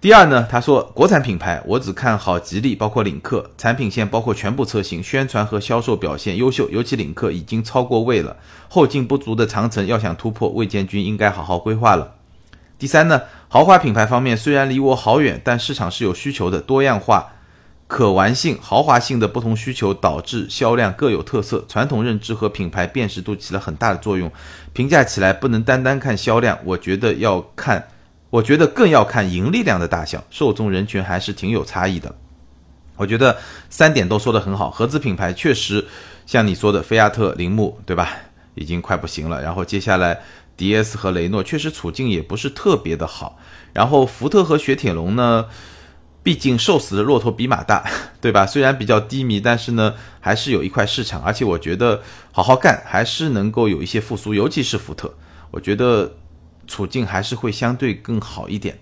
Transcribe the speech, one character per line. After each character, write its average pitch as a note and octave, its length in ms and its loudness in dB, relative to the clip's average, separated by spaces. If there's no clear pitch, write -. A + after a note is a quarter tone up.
第 G3+ 120 8
二 G3+ 120 12
呢， B2+ 240 4
他 A#2+ 100 0
说 B2+ 220 4
国 D3+ 120 4
产 F3 140 4
品 A#2 160 -2
牌 E2+ 260 -4
我 A2 160 0
只 G2 140 -8
看 A2 240 0
好 F2+ 220 0
吉 F2+ 200 -6
利， A#2+ 160 0
包 G#2+ 140 -2
括 A2 140 0
领 E2 180 -4
克， - 340 -6
产 A#2 200 0
品 B2 140 -2
线 G#2 200 -2
包 A2+ 100 0
括 A2+ 140 -2
全 G2+ 200 -4
部 C3+ 120 -2
车 G#2 160 -2
型， F2+ 220 -6
宣 C3+ 240 -2
传 G#2+ 180 -2
和 G#2+ 140 -4
销 A#2 200 -2
售 A#2 160 0
表 D2+ 220 -4
现 F2+ 180 -6
优 B2 140 2
秀， B2 220 -2
尤 G#2+ 100 -2
其 A#2+ 140 -4
领 E2+ 180 -4
克 G2 180 -4
已 F2 80 -4
经 A2+ 240 -4
超 B2+ 200 0
过 A#2+ 180 0
蔚 A#2 220 2
了， C2 120 -8
后 D#3+ 200 4
劲 C3 180 0
不 B2+ 100 0
足 A2+ 200 -2
的 A2+ 100 2
长 A2 240 0
城 G#2+ 160 -2
要 G#2+ 140 0
想 G#2 160 -2
突 A2+ 160 -6
破， A2 180 -2
魏 A2+ 160 -2
建 G2 220 -4
军 G2+ 180 -4
应 G#2+ 100 -2
该 G#2 140 2
好 F#2+ 140 -8
好 F2 160 -2
规 A2 160 -2
划 A2 200 4
了。 D#2 200 -4
第 C#3 80 -6
三 D#3+ 200 4
呢， D3 140 4
豪 B2+ 160 6
华 F#3 140 8
品 C#3+ 160 2
牌 A2 140 4
方 B2 120 2
面 B2+ 160 0
虽 A2 160 0
然 C#3 160 2
离 C3 120 0
我 C3+ 160 4
好 B2 260 2
远， G#2 220 0
但 A#2+ 160 0
市 - 120 -6
场 F2+ 200 -4
是 - 120 -6
有 G2 80 0
需 C3+ 220 -6
求 - 160 -2
的， F#2 100 -2
多 C3+ 220 0
样 C3 180 2
化、 G2 340 0
可 A2 260 2
玩 F#2+ 220 4
性、 C3 260 -2
豪 A#2+ 220 0
华 C#3+ 180 4
性 B2 200 -4
的 A2 80 2
不 G#2 120 -4
同 A2+ 160 -2
需 A2 160 -6
求 G#2 220 -2
导 D#2+ 260 -2
致 G#2+ 300 -8
销 A#2 240 0
量 A#2 180 0
各 C3+ 200 0
有 D#2+ 100 -2
特 A2 220 -4
色， - 260 -4
传 A2+ 180 -2
统 A#2+ 160 -2
认 A2+ 160 -2
知 A2+ 140 -8
和 A2 160 -2
品 F#2+ 180 -6
牌 F2+ 200 -4
辨 A#2+ 200 -4
识 F#2 140 -8
度 - 140 -6
起 - 180 -12
了 G2 60 -2
很 F2+ 160 -8
大 A2 160 0
的 F2+ 60 -2
作 F#2+ 200 -2
用， F2 140 -4
评 C3 160 -2
价 D3 140 6
起 A2 180 -2
来 F#2+ 100 6
不 - 180 0
能 A2 120 0
单 C3 220 0
单 C3+ 160 0
看 B2+ 180 -2
销 A2+ 220 2
量， A#2 260 0
我 F2+ 100 -2
觉 F#2 220 -2
得 A2 160 0
要 G2 260 0
看， G2 320 -2
我 A#2 100 4
觉 C3+ 160 4
得 D#3+ 80 6
更 G3+ 240 4
要 C3+ 160 6
看 G2+ 260 -2
盈 F#2 200 0
利 A#3 100 0
量 B2 180 2
的 F2 80 -2
大 D#2+ 160 -4
小， - 280 -10
受 C#3 200 0
众 G#2+ 200 -2
人 F#2+ 160 -2
群 G2 160 -4
还 F2+ 160 -4
是 G2+ 120 -8
挺 F#2 200 -6
有 G2+ 120 -2
差 F#2 240 -4
异 F#2 120 -2
的。 - 160 -14
我 G2+ 100 -4
觉 G#2 100 -2
得 B2 220 4
三 D#3 240 4
点 G2 160 2
都 G#2+ 80 2
说 A2+ 160 0
得 A2 60 4
很 G2 180 -4
好， E2 140 -2
合 - 160 -2
资 C#3+ 100 -2
品 G#2+ 180 -2
牌 F2+ 160 -4
确 C3+ 220 0
实 - 320 -2
像 A2+ 220 2
你 F#2 80 0
说 G#2 160 2
的 F#2+ 100 0
菲 A2 140 -2
亚 A2 120 6
特、 G#2+ 260 0
铃 F2 180 -4
木， G#2 340 -2
对 F2+ 100 -4
吧？ E2+ 140 -2
已 D#2 100 -10
经 F2 160 -6
快 F2+ 160 -4
不 D#2 80 -8
行 D#2+ 240 -8
了， D#2+ 120 -4
然 D#2+ 120 -6
后 F#2 120 -6
接 G2+ 140 -4
下 F#2+ 180 0
来 F2 240 0
D F#2+ 200 0
S A2 220 0
和 F#2+ 140 -2
雷 F2 160 -2
诺 G2 160 -2
确 D#3+ 140 -6
实 D#3 120 -4
处 - 220 -8
境 B2+ 160 -6
也 F2+ 140 -2
不 F2+ 160 -8
是 C#3 120 -6
特 F#3 280 0
别 D#2+ 180 -4
的 D#2 100 -6
好， - 320 -12
然 A2+ 160 2
后 C#3 160 6
福 B2+ 240 -4
特 F#3+ 160 4
和 D#3 120 2
雪 C3+ 200 0
铁 A2 160 -2
龙 E2+ 240 -2
呢， A#2 300 2
毕 F3+ 120 2
竟 B2+ 220 0
瘦 D#3 220 4
死 - 160 -8
的 G2+ 80 2
骆 B2+ 160 4
驼 A2 100 -2
比 A#2 180 -4
马 C3 160 -2
大， - 200 2
<laughs> - 180 -20
对 A#2 100 2
吧？ G2+ 140 6
虽 C#3 160 0
然 C3+ 160 4
比 A#2 80 -6
较 A2 120 4
低 A#2 280 -2
迷， G#2+ 160 0
但 A#2+ 160 2
是 A#2 160 -6
呢， A2 220 2
还 F#2+ 120 0
是 B2 180 -2
有 F#2 120 2
一 F#2 60 -4
块 G#2 160 0
市 A2+ 180 -4
场， - 180 -10
而 F#2 120 -2
且 A#2 100 -4
我 F2+ 160 0
觉 E2 160 -6
得 A2 260 0
好 - 100 0
好 B2+ 140 6
干， B2+ 300 2
还 - 180 0
是 D#3+ 260 -4
能 G#2+ 220 -2
够 A2+ 160 2
有 E2+ 140 -2
一 F2 40 -6
些 G#2+ 140 -4
复 A2 160 -8
苏， G#2 180 -6
尤 G#2 140 2
其 D#3+ 160 -2
是 A2+ 140 -4
福 - 160 -10
特， - 200 -10
我 - 100 -10
觉 G2+ 160 -2
得 A#2 420 0
处 - 180 -8
境 A#2 220 -4
还 F#2+ 160 -4
是 - 100 -8
会 A#2+ 180 -6
相 A#2+ 240 -4
对 B2 200 -2
更 A#2 240 -6
好 - 300 -12
一 G#2 100 -6
点。 G2 220 -10